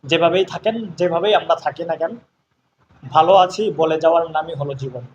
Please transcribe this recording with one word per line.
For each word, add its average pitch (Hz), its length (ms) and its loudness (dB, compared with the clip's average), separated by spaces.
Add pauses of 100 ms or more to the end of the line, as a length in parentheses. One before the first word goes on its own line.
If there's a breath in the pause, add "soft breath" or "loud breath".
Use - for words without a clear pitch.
যেভাবেই 165 400 2
থাকেন, 220 420 -6 (100)
যেভাবেই 180 380 0
আমরা 165 200 0
থাকি 156 300 -8
না 165 120 -6
কেন, 165 200 -6 (920)
ভালো 165 260 4
আছি 185 360 4
বলে 156 300 0
যাওয়ার 165 300 2
নামই 156 240 -6
হলো 139 200 -6
জীবন। 127 280 -10 (120)